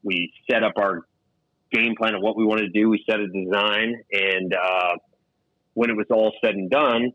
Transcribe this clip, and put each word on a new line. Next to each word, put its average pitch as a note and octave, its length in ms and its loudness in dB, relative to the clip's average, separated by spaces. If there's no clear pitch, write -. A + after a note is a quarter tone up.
We F2 300 -4
set A2+ 140 2
up G2+ 120 0
our G2 260 0
game A2+ 240 0
plan A2 180 -2
of F#2+ 80 -4
what G#2 140 0
we A2 80 2
wanted G#2+ 280 0
to G#2 80 2
do. A2 80 4
We G#2+ 200 2
set A2 120 0
a G2+ 80 -4
design, G2+ 760 -2
and, F#2+ 420 0
uh, F2+ 420 0
when A#2 160 0
it A2 60 -2
was G#2 140 -4
all A2 220 4
said G#2+ 100 2
and F#2+ 160 -6
done B2 440 2